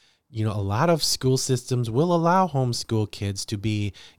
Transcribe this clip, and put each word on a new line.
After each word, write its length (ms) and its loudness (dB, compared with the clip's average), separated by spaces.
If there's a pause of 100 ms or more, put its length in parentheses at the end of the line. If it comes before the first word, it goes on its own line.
(340)
You 120 -2
know, 80 0
a 100 -2
lot 260 2
of 140 2
school 320 0
systems 560 -2
will 240 2
allow 320 4
homeschool 640 -2
kids 360 -6
to 100 -4
be 340 -2 (260)